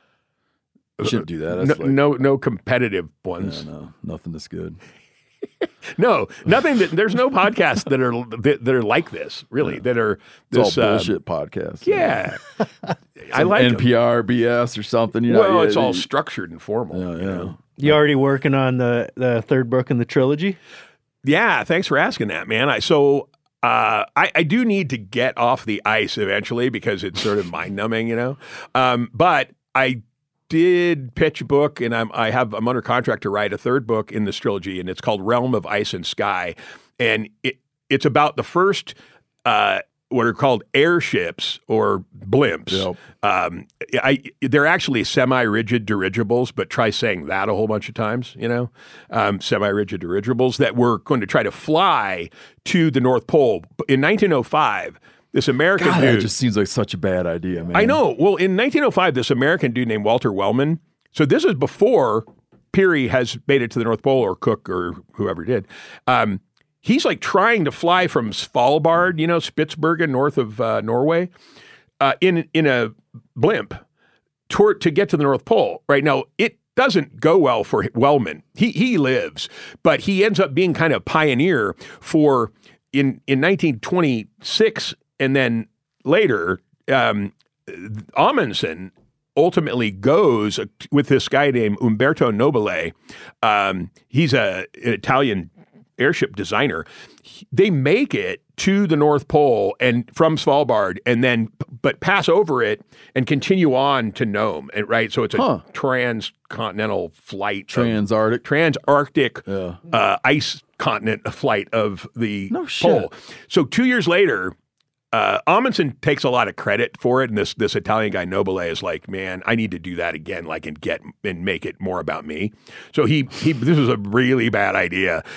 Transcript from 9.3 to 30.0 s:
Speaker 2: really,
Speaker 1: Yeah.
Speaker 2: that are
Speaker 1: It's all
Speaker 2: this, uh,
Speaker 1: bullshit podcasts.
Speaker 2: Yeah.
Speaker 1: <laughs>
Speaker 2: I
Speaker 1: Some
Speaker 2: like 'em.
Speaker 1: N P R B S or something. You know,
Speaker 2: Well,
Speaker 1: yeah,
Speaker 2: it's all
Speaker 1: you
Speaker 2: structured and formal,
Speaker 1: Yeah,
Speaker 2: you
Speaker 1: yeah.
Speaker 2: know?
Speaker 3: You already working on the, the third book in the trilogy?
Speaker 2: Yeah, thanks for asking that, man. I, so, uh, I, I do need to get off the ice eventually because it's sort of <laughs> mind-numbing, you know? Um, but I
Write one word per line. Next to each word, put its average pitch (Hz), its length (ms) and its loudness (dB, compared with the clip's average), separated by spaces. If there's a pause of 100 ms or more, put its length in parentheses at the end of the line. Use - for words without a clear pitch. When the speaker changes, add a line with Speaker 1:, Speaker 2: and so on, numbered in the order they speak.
Speaker 2:
really, 120 260 -4
Speaker 1:
Yeah. - 60 -10
Speaker 2:
that 120 160 -2
are 107 220 0 (320)
Speaker 1:
It's 123 60 2
all 117 80 6
Speaker 2:
this, 101 120 0
uh, 113 200 2
Speaker 1:
bullshit 90 280 -2
podcasts. 78 640 -6
Speaker 2:
Yeah. 330 500 0 (220)
Speaker 1:
<laughs> - 240 -6 (500)
Speaker 2:
I 127 60 0
Speaker 1:
Some 165 100 2
Speaker 2:
like 202 140 4
'em. 123 80 4
Speaker 1:
N 110 60 0
P 120 180 4
R 120 260 2
B 113 240 0
S 120 320 0
or 104 60 -8
something. 117 400 0
You 120 100 2
know, 117 60 6
Speaker 2:
Well, - 220 4
Speaker 1:
yeah, 156 60 4
Speaker 2:
it's 104 80 2
all 139 200 2
Speaker 1:
you - 60 -4
Speaker 2:
structured 110 500 -6
and - 100 -16
formal, 104 380 -6
Speaker 1:
Yeah, 90 160 -6
Speaker 2:
you - 20 -8
Speaker 1:
yeah. 90 80 -6 (120)
Speaker 2:
know? 87 200 -10 (200)
Speaker 3:
You 147 160 2
already 151 220 4
working 139 380 2
on 131 240 2
the, 120 380 0
the 123 260 0
third 123 300 0
book 127 180 0
in 127 80 0
the 117 80 0
trilogy? 151 520 0 (680)
Speaker 2:
Yeah, 165 400 2
thanks 175 240 0
for 139 100 0
asking 165 300 0
that, 90 200 -6
man. 117 220 0
I, 117 100 0
so, 143 500 2 (340)
uh, 113 420 2 (100)
I, 165 200 2
I 170 80 4
do 208 200 2
need 196 280 0
to 123 80 -6
get 117 380 -4
off 120 280 0
the 107 200 -4
ice 107 340 0
eventually 104 500 -2
because 101 340 -4
it's 98 180 -8
sort 104 180 0
of 90 120 -4
<laughs> - 0 -
mind-numbing, 101 560 -4
you 117 80 -4
know? 123 220 -4 (380)
Um, 123 380 2
but 151 360 2 (240)
I 131 300 0 (460)